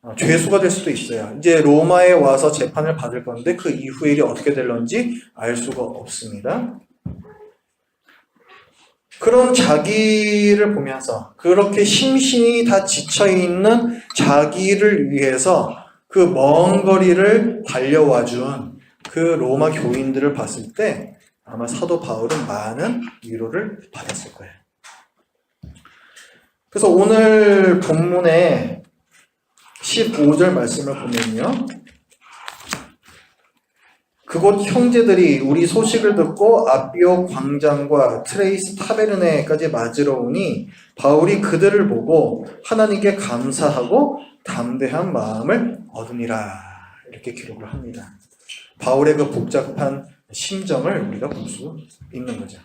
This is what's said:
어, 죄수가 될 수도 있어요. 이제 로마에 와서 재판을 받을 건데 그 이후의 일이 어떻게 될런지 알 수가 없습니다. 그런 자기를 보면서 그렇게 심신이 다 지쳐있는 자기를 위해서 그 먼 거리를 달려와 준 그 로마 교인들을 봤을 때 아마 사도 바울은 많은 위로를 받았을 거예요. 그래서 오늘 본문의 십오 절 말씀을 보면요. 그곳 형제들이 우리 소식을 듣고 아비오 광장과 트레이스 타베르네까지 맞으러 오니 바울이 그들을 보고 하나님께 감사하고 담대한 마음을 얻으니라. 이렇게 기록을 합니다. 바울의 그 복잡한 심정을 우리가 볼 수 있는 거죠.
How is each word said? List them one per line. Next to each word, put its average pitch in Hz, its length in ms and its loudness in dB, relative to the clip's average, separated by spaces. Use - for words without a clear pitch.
어, - 160 -18
죄수가 165 420 0
될 185 120 2
수도 - 180 -6
있어요. 110 480 -8
이제 165 240 4
로마에 170 520 6
와서 143 380 4
재판을 156 440 -4
받을 120 280 -10
건데 123 320 -6
그 175 140 -8
이후의 139 440 -4
일이 147 80 2
어떻게 - 320 -2
될런지 123 680 -4
알 120 200 -6
수가 127 280 -8
없습니다. 120 960 -10
그런 247 340 4
자기를 208 1200 2
보면서 135 640 -8
그렇게 202 460 0
심신이 247 840 2
다 196 180 2
지쳐있는 196 1160 0
자기를 175 960 2
위해서 143 640 0
그 180 180 4
먼 165 580 4
거리를 190 840 4
달려와 135 580 2
준 123 460 -8
그 165 80 -6
로마 151 520 0
교인들을 135 640 -2
봤을 110 400 -10
때 - 440 -6
아마 117 240 -10
사도 170 320 -4
바울은 117 480 -6
많은 120 540 -6
위로를 117 540 -8
받았을 - 400 -14
거예요. - 200 -20
그래서 202 180 0
오늘 202 960 6
본문의 170 1000 0
십오 151 560 0
절 180 160 4
말씀을 139 400 -4
보면요. 120 720 -6
그곳 202 400 2
형제들이 208 720 4
우리 151 280 2
소식을 220 480 2
듣고 196 540 2
아비오 180 560 2
광장과 143 1000 0
트레이스 196 520 -4
타베르네까지 175 960 0
맞으러 135 440 -2
오니 131 560 -4
바울이 170 460 2
그들을 202 480 2
보고 - 560 0
하나님께 208 520 0
감사하고 139 1040 -2
담대한 131 640 -6
마음을 131 680 -4
얻으니라. 113 800 -10
이렇게 - 220 -14
기록을 - 400 -18
합니다. 120 400 -16
바울의 143 340 2
그 143 140 -2
복잡한 139 760 -6
심정을 180 800 -6
우리가 113 200 -10
볼 - 180 -12
수 156 300 -16
있는 123 260 -12
거죠. - 260 -18